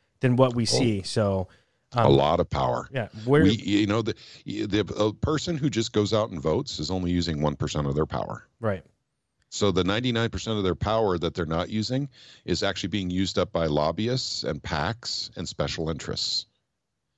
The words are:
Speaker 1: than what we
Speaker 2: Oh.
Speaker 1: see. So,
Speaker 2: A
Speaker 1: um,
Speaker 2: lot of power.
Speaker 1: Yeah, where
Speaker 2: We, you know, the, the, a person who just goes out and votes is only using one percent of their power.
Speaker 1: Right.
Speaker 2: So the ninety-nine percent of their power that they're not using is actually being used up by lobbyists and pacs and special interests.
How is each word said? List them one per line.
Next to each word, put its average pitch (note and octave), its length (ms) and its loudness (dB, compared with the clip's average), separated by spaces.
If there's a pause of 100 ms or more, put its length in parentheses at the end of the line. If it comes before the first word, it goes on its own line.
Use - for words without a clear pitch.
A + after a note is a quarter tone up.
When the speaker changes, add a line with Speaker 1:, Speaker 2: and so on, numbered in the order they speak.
(220)
Speaker 1:
than B2 140 4
what B2+ 200 4
we A#2+ 80 0
Speaker 2:
Oh. - 20 0
Speaker 1:
see. A2+ 380 2
So, G2 460 0 (440)
Speaker 2:
A A#2 120 2
Speaker 1:
um, - 80 8
Speaker 2:
lot D2 260 4
of F2 100 0
power. B2 420 -2
Speaker 1:
Yeah, B2+ 160 -4 (180)
where C#3+ 180 6
Speaker 2:
We, - 80 8
you G#2 360 2
know, G#2+ 140 2
the, G#2+ 140 -2 (300)
the, G#2 360 -2 (160)
a G#2+ 160 2
person D#3 440 -2
who C#3 120 0
just A2+ 240 -2
goes G#2 200 2
out A2 180 2
and E2+ 100 -6
votes D#2 380 -2
is D2 100 -4
only F2+ 220 -2
using E2 300 0
one D2 140 0
percent D2+ 320 -2
of C#2 80 -2
their D#2 100 2
power. - 420 -8 (120)
Speaker 1:
Right. G#2+ 240 -4 (640)
Speaker 2:
So G2+ 220 0
the F2+ 140 2
ninety-nine A2+ 440 0
percent A2 280 -4
of G2+ 80 -2
their F2+ 100 2
power G#2 420 2
that D#2+ 160 -2
they're F2 120 -2
not E2 240 -2
using B2 400 -2 (340)
is F2+ 200 -2
actually G2 260 -2
being F#2 200 -2
used F#2 280 -2
up F2+ 160 0
by E2+ 140 2
lobbyists E2 760 -2
and C#2 180 -4
pacs - 760 -6
and F2 100 -8
special D2+ 420 -4
interests. - 580 -6 (720)